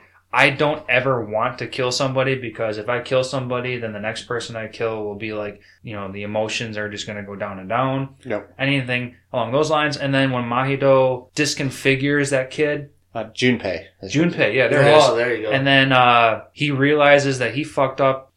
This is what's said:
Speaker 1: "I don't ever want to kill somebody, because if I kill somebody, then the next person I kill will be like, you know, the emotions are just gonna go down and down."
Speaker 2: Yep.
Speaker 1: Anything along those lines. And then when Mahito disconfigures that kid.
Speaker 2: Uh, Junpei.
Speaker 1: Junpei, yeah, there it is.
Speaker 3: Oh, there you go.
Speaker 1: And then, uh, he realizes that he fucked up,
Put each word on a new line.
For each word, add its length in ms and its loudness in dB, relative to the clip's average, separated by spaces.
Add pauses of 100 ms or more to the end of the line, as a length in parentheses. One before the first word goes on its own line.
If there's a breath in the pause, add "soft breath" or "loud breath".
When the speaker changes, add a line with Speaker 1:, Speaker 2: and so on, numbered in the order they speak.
(320 soft breath)
Speaker 1:
"I 200 4
don't 380 -2
ever 360 0
want 340 -4
to 80 -8
kill 240 -4
somebody, 440 0
because 420 -6
if 120 -8
I 100 -2
kill 240 0
somebody, 540 -4
then 160 -8
the 60 -10
next 240 -6
person 320 -8
I 120 -8
kill 360 -6
will 120 -6
be 180 -8
like, 280 -8 (200 soft breath)
you 140 -12
know, 160 -10
the 120 -10
emotions 540 -4
are 120 -6
just 180 -12
gonna 160 -10
go 120 -14
down 240 -8
and 100 -14
down." 540 -2
Speaker 2:
Yep. 360 -6
Speaker 1:
Anything 560 -2 (180)
along 200 -2
those 180 2
lines. 260 0
And 160 -2
then 180 2
when 120 -2
Mahito 920 2
disconfigures 960 0
that 200 -2
kid. 380 -2 (240)
Speaker 2:
Uh, 120 -6
Junpei. 600 0 (180)
Speaker 1:
Junpei, 500 0
yeah, 140 4
there 140 4
it 160 6
is. 80 8
Speaker 3:
Oh, 100 2
there 200 0
you 80 -6
go. 80 -4
Speaker 1:
And 140 2
then, 280 4
uh, 580 6
he 200 -4
realizes 680 4
that 160 -2
he 80 -2
fucked 380 -2
up, 360 0